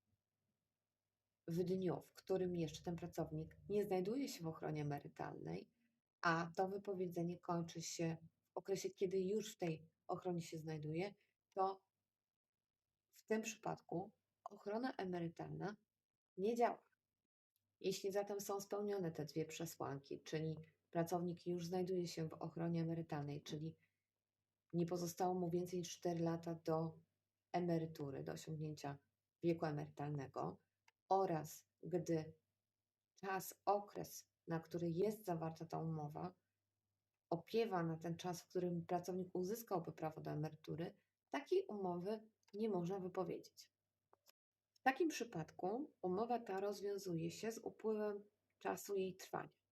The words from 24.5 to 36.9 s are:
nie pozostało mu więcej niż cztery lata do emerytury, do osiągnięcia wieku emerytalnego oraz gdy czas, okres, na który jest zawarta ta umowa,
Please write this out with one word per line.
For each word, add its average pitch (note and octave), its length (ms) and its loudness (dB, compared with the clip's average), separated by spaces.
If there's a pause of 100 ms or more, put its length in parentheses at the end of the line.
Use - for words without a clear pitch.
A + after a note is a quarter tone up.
nie E3+ 120 4
pozostało F3 480 2
mu F3+ 160 2
więcej F3+ 300 0
niż E3+ 180 -4
cztery F3 220 0
lata E3 360 0
do D#3+ 440 0 (540)
emerytury, D#3+ 680 0
do D#3+ 80 -4
osiągnięcia D#3 640 -4 (460)
wieku E3+ 220 4
emerytalnego D3 920 -2 (520)
oraz F3 560 4 (180)
gdy E3 500 0 (840)
czas, F#3+ 380 -2 (120)
okres, G3+ 640 2 (200)
na E3 120 2
który E3+ 300 -2
jest G3+ 360 2
zawarta E3 400 -2
ta D#3+ 140 -2
umowa, D#3+ 540 -2 (960)